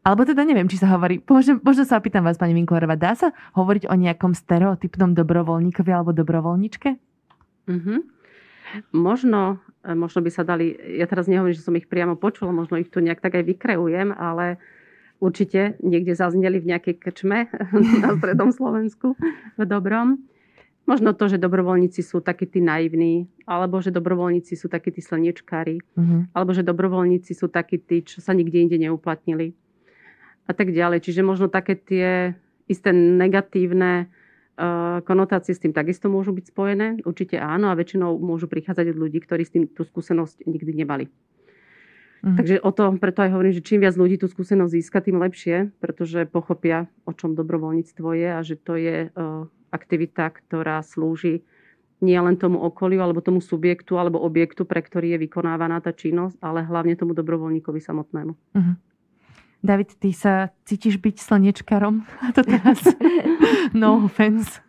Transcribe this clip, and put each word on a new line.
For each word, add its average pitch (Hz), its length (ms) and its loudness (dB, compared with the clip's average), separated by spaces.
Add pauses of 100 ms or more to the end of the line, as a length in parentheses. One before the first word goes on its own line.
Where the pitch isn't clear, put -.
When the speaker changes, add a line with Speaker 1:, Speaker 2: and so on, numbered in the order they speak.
Speaker 1:
alebo 202 240 4
teda 277 180 2
neviem, 269 220 4
či 185 160 0
sa 190 100 4
hovorí, 180 320 2
možno, 262 380 6
možno 269 240 4
sa 240 160 2
opýtam 202 240 0
vás, 170 100 2
pani 170 220 2
Winklerová, 165 400 0
dá 170 160 0
sa 330 160 0 (240)
hovoriť 190 320 0
o - 100 -2
nejakom 180 380 2
stereotypnom 180 800 0
dobrovoľníkovi 170 800 0
alebo 175 180 0
dobrovoľníčke? 170 840 -2 (720)
Speaker 2:
Mhm. 180 280 -4 (960)
Možno, 196 680 2 (240)
e, 180 100 -8
možno 170 300 -2
by 170 80 -2
sa 175 100 -8
dali, 165 320 0 (220)
ja 160 100 0
teraz 180 220 -2
nehovorím, 185 260 2
že 160 80 -4
som 175 140 -2
ich 170 100 -2
priamo 175 300 -2
počula, 196 360 -4
možno 170 280 -2
ich 165 100 -4
tu - 100 -4
nejak 170 200 0
tak 185 160 -4
aj 180 100 0
vykreujem, 180 680 -2
ale 175 460 -4 (600)
určite 190 600 0
niekde 175 360 0
zazneli 185 440 0
v 175 120 -4
nejakej 175 260 -4
krčme 202 540 -4 (200)
<laughs> 220 300 4
na 220 140 2
strednom 180 360 2
Slovensku 233 680 -2 (360)
v 214 80 -4
dobrom. 214 600 0 (640)
Možno 240 260 4
to, 208 140 0
že 196 100 2
dobrovoľníci 180 640 2
sú 175 180 -4
takí 175 280 -4
tí 185 120 -4
naivní, 165 680 0 (180)
alebo 180 340 -2
že 185 120 -2
dobrovoľníci 175 640 -2
sú 165 120 -12
takí 170 240 -6
tí 160 100 -14
slniečkári, 165 840 -4 (100)
Speaker 1:
Mhm. 170 380 0
Speaker 2:
alebo 185 200 -2
že 185 120 0
dobrovoľníci 180 720 0
sú 180 140 -6
takí 170 300 -4
tí, 170 260 -4
čo - 160 -20
sa 185 140 -4
nikde 170 280 2
inde 170 200 2
neuplatnili 160 720 -4 (920)
a 185 60 -6
tak 185 180 -2
ďalej. 170 300 2
Čiže 180 220 -2
možno 190 240 2
také 190 280 -2
tie 185 600 -2 (320)
isté 196 240 -2
negatívne, 180 1200 2 (420)
e, 170 140 -6 (340)
konotácie 190 540 0
s - 80 -14
tým 156 80 0
takisto 160 380 -4
môžu 196 240 -2
byť 185 160 -8
spojené. 202 380 -2 (160)
Určite 175 360 -6
áno 175 320 -2
a 170 80 -2
väčšinou 170 400 -2
môžu 165 280 -4
prichádzať 170 440 -4
od 160 80 -6
ľudí, 160 220 -4
ktorí 170 220 -4
s - 120 -8
tým 170 120 4
tú 160 200 -8
skúsenosť 165 580 -4
nikdy 160 300 -6
nemali. 143 320 -4 (1120)
Speaker 1:
Mhm. 190 140 2
Speaker 2:
Takže 180 240 4
o 190 120 2
to, 208 140 2 (140)
preto 190 240 0
aj 190 80 2
hovorím, 190 240 2
že 170 80 -6
čím 208 180 2
viac 190 140 4
ľudí 185 240 2
tú 190 80 -4
skúsenosť 180 460 0
získa, 170 280 -2
tým 180 220 0
lepšie, 185 560 -2
pretože 165 480 -6
pochopia, 170 640 -2 (140)
o 160 100 -10
čom 160 180 -6
dobrovoľníctvo 160 800 -4
je 170 160 -2
a 170 140 -6
že 156 160 -10
to - 160 -8
je, 165 320 -4
e, 165 120 -16 (520)
aktivita, 165 580 -4
ktorá 160 540 -6
slúži 160 640 -4 (560)
nielen 180 320 4
tomu 180 240 0
okoliu 185 400 -2
alebo 170 240 0
tomu 185 160 2
subjektu 175 560 -2
alebo 175 240 0
objektu, 165 480 0
pre 170 160 -4
ktorý 170 320 -4
je 165 60 -4
vykonávaná 165 580 -4
tá 165 160 -6
činnosť, 175 480 -4
ale 165 240 -6
hlavne 170 320 -2
tomu 170 160 -2
dobrovoľníkovi 160 640 -4
samotnému. 156 560 -8 (180)
Speaker 1:
Mhm. 180 220 2 (840)
David, 196 340 0
ty 196 160 -2
sa 190 380 0 (160)
cítiš 202 320 -2
byť 202 220 -2
slniečkarom? 202 840 2 (100)
<laughs> - 140 -8
A 247 80 -2
to 262 80 4
teraz? 220 420 4
Speaker 3:
<laughs> 359 80 8 (800)
Speaker 1:
No 214 320 4
offense. 214 560 2 (100)